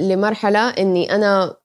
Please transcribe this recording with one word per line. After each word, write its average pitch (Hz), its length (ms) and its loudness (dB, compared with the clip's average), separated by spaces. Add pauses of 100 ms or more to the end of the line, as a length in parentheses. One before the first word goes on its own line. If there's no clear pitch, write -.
لمرحلة 208 680 0
إني 185 460 0
أنا 202 400 0 (100)